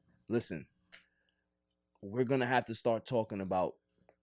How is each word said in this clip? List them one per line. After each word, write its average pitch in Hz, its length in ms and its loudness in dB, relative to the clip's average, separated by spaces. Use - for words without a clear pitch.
"Listen, 101 380 -2
we're 110 220 0
gonna 127 220 2
have 123 200 2
to 110 80 -4
start 113 320 0
talking 110 340 -2
about 92 340 0